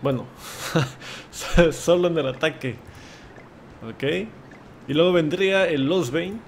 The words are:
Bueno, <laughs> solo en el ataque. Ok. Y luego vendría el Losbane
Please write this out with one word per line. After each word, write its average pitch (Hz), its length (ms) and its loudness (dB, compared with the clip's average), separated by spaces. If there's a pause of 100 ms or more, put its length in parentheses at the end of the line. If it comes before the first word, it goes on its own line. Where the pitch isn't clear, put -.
Bueno, 131 220 -2 (640)
<laughs> - 800 0
solo 175 380 2
en 165 100 0
el 135 80 -2
ataque. 131 480 -4 (1080)
Ok. 147 440 -4 (640)
Y 139 40 -2
luego 170 180 6
vendría 180 560 4
el 139 200 0
Losbane 170 480 0 (120)